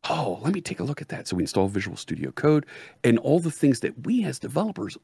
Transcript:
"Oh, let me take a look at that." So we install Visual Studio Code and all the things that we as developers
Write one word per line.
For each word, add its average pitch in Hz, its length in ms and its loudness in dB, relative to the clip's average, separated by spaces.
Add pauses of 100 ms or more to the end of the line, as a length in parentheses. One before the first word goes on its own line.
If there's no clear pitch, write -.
"Oh, 143 340 -2
let 165 100 2
me 190 80 0
take - 200 -8
a - 20 -2
look 143 180 -4
at 147 60 -10
that." - 220 -8
So 92 80 0
we 85 60 2
install 98 260 2
Visual 98 280 -4
Studio - 340 -6
Code 147 340 4 (380)
and 117 160 8
all 147 200 4
the 165 100 0
things 139 300 4
that - 260 -4
we 233 200 2
as 131 120 -4
developers 156 680 -4